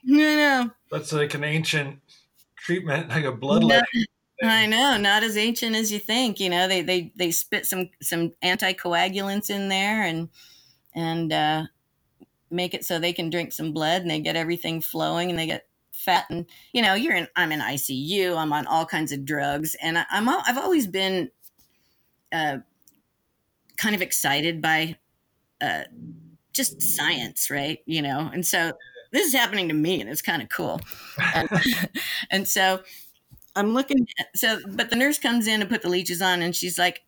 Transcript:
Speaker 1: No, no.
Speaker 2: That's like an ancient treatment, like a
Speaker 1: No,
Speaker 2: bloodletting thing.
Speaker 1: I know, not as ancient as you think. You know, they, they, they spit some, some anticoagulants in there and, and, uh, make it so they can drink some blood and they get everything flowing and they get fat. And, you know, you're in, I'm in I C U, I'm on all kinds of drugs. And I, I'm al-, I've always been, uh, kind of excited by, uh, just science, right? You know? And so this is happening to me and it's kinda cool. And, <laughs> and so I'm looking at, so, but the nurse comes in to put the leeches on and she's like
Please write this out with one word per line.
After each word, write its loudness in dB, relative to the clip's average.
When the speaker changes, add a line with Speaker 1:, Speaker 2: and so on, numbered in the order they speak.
Speaker 1:
No, 6
no. -8
Speaker 2:
That's -4
like 2
an -4
ancient -2
treatment, -2
like 0
a 0
Speaker 1:
No, -8
Speaker 2:
bloodletting 6
thing. -2
Speaker 1:
I 6
know, 4
not 4
as 0
ancient 0
as 0
you -2
think. 0
You 0
know, 2
they, 2
they, -2
they 0
spit -2
some, -2
some -2
anticoagulants 0
in -4
there 0
and, -2
and, -2
uh, 0
make -4
it -8
so -2
they 0
can -4
drink -4
some -6
blood 0
and -4
they -2
get -2
everything -2
flowing -2
and -2
they -2
get -6
fat. 0
And, -6
you 2
know, 4
you're 0
in, -2
I'm 0
in -2
I -2
C -4
U, 0
I'm 0
on -2
all 2
kinds -4
of -6
drugs. -2
And 0
I, 0
I'm 0
al-, 0
I've 0
always 2
been, -2
uh, -2
kind 0
of -2
excited 0
by, 0
uh, -2
just -2
science, -2
right? -4
You -2
know? -2
And -4
so 2
this 4
is 0
happening 2
to 0
me 2
and -8
it's -6
kinda -2
cool. -4
And, 0
<laughs> -6
and 0
so 2
I'm 2
looking 2
at, -6
so, 0
but -4
the 2
nurse 4
comes 2
in 2
to 0
put 0
the 0
leeches 0
on 2
and 0
she's -2
like 2